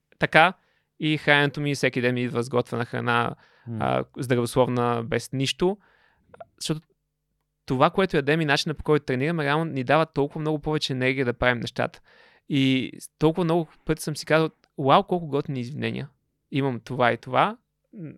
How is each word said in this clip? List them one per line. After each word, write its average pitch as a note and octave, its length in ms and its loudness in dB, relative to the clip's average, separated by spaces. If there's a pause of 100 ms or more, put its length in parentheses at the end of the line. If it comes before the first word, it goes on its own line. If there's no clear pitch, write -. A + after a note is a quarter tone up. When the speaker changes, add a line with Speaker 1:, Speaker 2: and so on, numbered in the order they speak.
(200)
Speaker 1:
така E3 340 4 (460)
и D#3 180 0
храненето C#3+ 440 2
ми C#3+ 140 -2
всеки C3 260 0
ден B2 140 2
ми B2 60 -2
идва A#2+ 220 -2
сготвена A#2+ 420 -2
храна, A#2+ 500 -2 (320)
Speaker 2:
М. A#2 120 -8
Speaker 1:
а, B2+ 240 0 (140)
здравословна, A#2+ 880 0
без A#2 260 -4
нищо. F3+ 460 -2 (840)
Защото D#3 200 -4 (840)
това, C#3 240 4
което F#3+ 260 0
ядем D3+ 260 2
и D#3 40 0
начина, D3 280 0
по - 100 -12
който D3+ 220 2
тренираме, D3 380 -2
реално D3 280 0
ни C3+ 120 -4
дава D3 220 2
толкова C#3+ 360 -4
много D#3 180 -2
повече D3+ 340 -4
енергия C3 320 0
да A#2+ 80 0
правим B2 260 0
нещата. - 420 -6 (480)
И C3 500 2
с-, - 100 -20 (100)
толкова D#3+ 240 2
много E3 240 0 (180)
пъти D#3 160 -2
съм D3+ 160 -6
си - 80 -12
казал: D#3 240 4 (280)
„Уау, D#3 260 4
колко F3 240 -4
готини C#3 320 -4
извинения. B2 500 -6 (420)
Имам C3+ 280 -2
това B2 320 0
и A#2 60 -2
това, C#3+ 400 -2 (360)
м, E3+ 240 -12